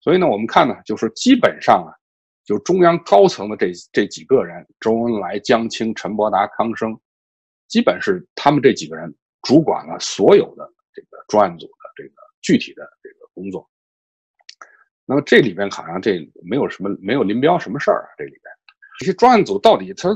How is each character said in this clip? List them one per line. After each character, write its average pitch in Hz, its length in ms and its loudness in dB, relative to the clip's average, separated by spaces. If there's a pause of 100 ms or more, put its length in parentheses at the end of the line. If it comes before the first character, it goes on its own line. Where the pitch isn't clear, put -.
所 165 140 0
以 185 40 2
呢， 175 80 2
我 113 100 0
们 110 100 -6
看 165 200 2
呢， 107 180 -4
就 107 120 -6
是 113 140 -4
基 - 260 2
本 - 240 0
上 95 240 4
啊， 80 100 -20 (500)
就 - 160 -4
中 180 220 0
央 170 220 4
高 202 240 6
层 101 200 -6
的 107 80 -8
这， 95 140 -2 (220)
这 104 140 0
几 82 180 -16
个 123 200 2
人， - 220 -14 (140)
周 113 220 0
恩 117 180 -2
来、 95 200 -8
江 117 280 0
青、 113 260 -6
陈 104 220 -8
伯 104 120 0
达、 98 200 0
康 113 260 -4
生， 110 240 -8 (720)
基 226 120 0
本 - 220 0
是 92 320 -4
他 - 160 2
们 147 100 2
这 117 120 6
几 - 160 -6
个 - 80 -12
人 82 180 -14 (280)
主 147 200 4
管 80 240 -4
了 80 140 -10
所 196 340 2
有 - 220 2
的 - 120 -18 (240)
这 - 100 -20
个 - 260 -20
专 104 200 2
案 87 80 -10
组 76 100 -20
的 - 280 -20
这 - 80 -20
个 - 120 -20 (260)
具 - 180 2
体 - 160 -8
的 - 80 -20 (180)
这 - 100 -20
个 - 220 -20
工 95 160 -12
作。 90 220 -14 (1400)
那 123 80 -4
么 147 80 0
这 240 160 4
里 113 160 2
边 98 160 -4
好 78 160 -14
像 85 160 -8
这 90 260 -2 (140)
没 90 140 -6
有 123 120 -2
什 - 140 -10
么， 101 80 -6 (100)
没 98 120 -6
有 131 100 0
林 107 180 -2
彪 165 160 2
什 - 140 -6
么 135 80 -6
事 - 140 -2
儿 - 160 -8
啊， - 100 -20
这 - 60 -10
里 - 60 -16
边。 - 120 -20 (560)
这 131 80 -8
些 185 60 -2
专 240 200 6
案 202 120 4
组 98 120 -4
到 185 220 4
底 95 160 -10
他 180 220 -4